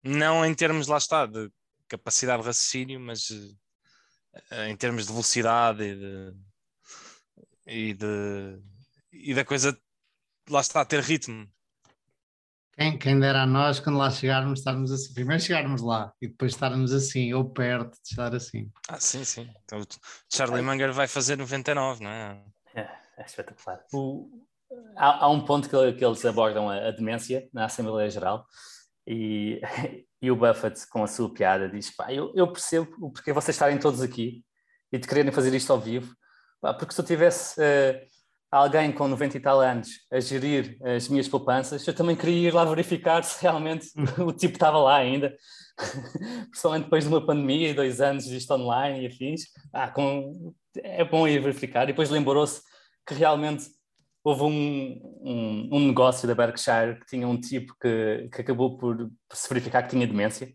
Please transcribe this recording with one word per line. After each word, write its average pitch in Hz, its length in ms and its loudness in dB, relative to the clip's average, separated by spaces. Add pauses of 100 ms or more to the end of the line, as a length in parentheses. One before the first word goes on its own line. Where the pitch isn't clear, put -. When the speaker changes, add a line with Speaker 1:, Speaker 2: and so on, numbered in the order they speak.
Speaker 1:
Não 156 420 2
em 160 80 2
termos, 156 360 0
lá 147 100 2
está, 147 280 0
de 107 220 -8 (380)
capacidade 120 540 -2
de 113 80 -8
raciocínio, 131 500 -4
mas, 117 320 -10 (1200)
eh, 110 180 -8
em 107 80 -8
termos 120 300 -4
de 110 60 -10
velocidade 113 720 0
e 101 100 -6
de, 95 400 -14 (1300)
e 110 280 -6
de 101 680 -6 (520)
e 139 220 -8
da 135 100 0
coisa, 139 320 0 (720)
lá 143 120 4
está, 139 240 0
ter 147 160 2
ritmo. 120 480 -4 (1200)
Speaker 2:
Quem, 151 260 -2
quem 135 220 4
dera 135 220 4
a 131 40 2
nós, 139 340 2
quando 143 180 0
lá 139 120 4
chegarmos, 135 500 0
estarmos 131 320 -2
assim, 135 200 -8
primeiro 143 300 -2
chegarmos 139 400 -2
lá 113 300 -2 (100)
e 117 60 -8
depois 123 240 -4
estarmos 131 400 -2
assim, 135 420 -2
ou 131 160 0
perto 123 400 -2 (120)
de - 80 -18
estar 120 240 -4
assim. 110 360 -10 (180)
Speaker 1:
Ah, - 100 -12
sim, 131 260 -4
sim. 120 260 -10 (140)
Então, 104 160 -12
o 104 60 -12 (460)
Charlie 123 280 0
Speaker 3:
É. - 20 -2
Speaker 1:
Munger 135 300 0
vai 135 140 0
fazer 135 300 -2
noventa 135 360 -4
e - 20 2
nove, 131 280 -2
não 104 80 -10
é? 104 320 -12 (320)
Speaker 3:
É, 113 60 -8 (380)
é - 80 -16
espetacular. - 680 -14
O, 139 380 -8 (680)
há, 143 280 4
há 143 40 8
um 147 160 4
ponto 143 240 2
que, 131 260 6
que 127 100 0
eles 117 200 2
abordam 107 460 2
a, 104 180 -4
a - 40 0
demência 117 600 -4
na 110 140 -4
Assembleia 110 420 -2
Geral 101 380 -4 (600)
e, 110 540 -4
<laughs> - 460 -8 (160)
e 127 80 2
o 120 60 4
Buffett, 113 520 2
com 113 140 -2
a 107 60 0
sua 117 260 -4
piada, 95 340 2
diz: 104 220 -10
"Pá, - 220 -8
eu, 143 220 -6
eu 180 160 4
percebo 165 380 -2 (120)
o 151 100 -10
porquê - 220 -6
vocês 151 240 0
estarem 143 220 4
todos 135 220 0
aqui 123 420 -6 (500)
e 131 60 -4
de - 80 -8
quererem 139 260 2
fazer 131 220 2
isto 131 180 -2
ao 123 80 4
vivo, 123 340 -6 (480)
pá, - 100 0
porque - 220 -8
se - 60 -2
eu 170 40 -2
tivesse, 170 580 2
eh, 139 440 4 (440)
alguém 143 400 4
com 143 160 -2
noventa 135 300 -2
e 131 40 -6
tal 135 200 6
anos 127 280 2 (220)
a 127 80 0
gerir 127 640 -2
as 120 240 -2
minhas 139 200 2
poupanças, 131 580 0
eu 165 80 -2
também 170 220 2
queria 170 320 2
ir 160 40 2
lá 170 120 6
verificar 170 580 2
se - 180 -6
realmente 160 540 0
<laughs> 147 240 -2
o 170 140 0
tipo 170 220 0
estava 156 240 6
lá 139 180 8
ainda." 139 380 2 (440)
<laughs> 214 720 -10
Principalmente 160 340 0
depois 156 200 2
de 147 60 0
uma 156 140 4
pandemia 147 460 2
e 143 40 -4
dois 131 260 0
anos 139 240 2
disto 127 280 -8
online 131 500 0
e 127 40 -6
afins, 131 360 -8 (300)
ah, 131 160 -4
com... 143 640 -4 (240)
é 180 280 -4
bom 160 220 4
ir 147 140 4
verificar. 135 440 0
E - 40 2
depois 139 220 0
lembrou-se 147 500 2 (460)
que - 80 -8
realmente 151 500 2 (580)
houve 143 200 2
um, 147 580 -2 (220)
um, 113 500 -4
um 143 140 4
negócio 127 420 4
da 120 60 2
Berkshire 117 680 0
que - 60 -20
tinha 123 200 -4
um 123 140 0
tipo 127 400 -8
que, 113 540 0
que 127 80 -8
acabou 131 340 -2
por, 120 200 -2 (320)
por - 80 -18
se - 120 -8
verificar 123 360 0
que - 60 -10
tinha 123 160 2
demência. 107 480 -2